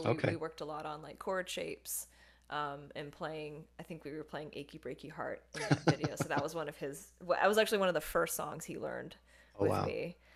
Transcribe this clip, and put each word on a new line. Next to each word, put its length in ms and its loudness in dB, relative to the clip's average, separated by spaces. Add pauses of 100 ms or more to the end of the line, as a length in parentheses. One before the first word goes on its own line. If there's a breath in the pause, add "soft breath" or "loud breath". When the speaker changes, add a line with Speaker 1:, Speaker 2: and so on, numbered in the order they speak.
Speaker 1:
we, 80 4
Speaker 2:
Okay. 100 2
Speaker 1:
we 140 4
worked 260 -4
a 40 -6
lot 200 -6
on, 160 -6
like, 180 -12
chord 300 0
shapes, 580 -6 (420 soft breath)
um, 460 -4
and 160 -8
playing, 540 -6 (140)
I 40 -10
think 220 -12
we 80 -8
were 100 -6
playing 300 -10
Achy 260 -10
Breaky 320 -10
Heart 320 -6 (100)
in 80 -6
that 180 4 (100)
video. 260 4
So 140 0
that 120 2
was 140 -2
one 140 -4
of 80 -10
his, 320 -6 (100)
w-, 200 2
that 80 8
was 100 6
actually 220 6
one 100 4
of 40 4
the 80 2
first 340 2
songs 300 -4
he 120 -6
learned 380 -6 (440 soft breath)
Speaker 2:
Oh, 40 6
Speaker 1:
with 20 10
Speaker 2:
wow. 200 6
Speaker 1:
me. 320 -2 (180 soft breath)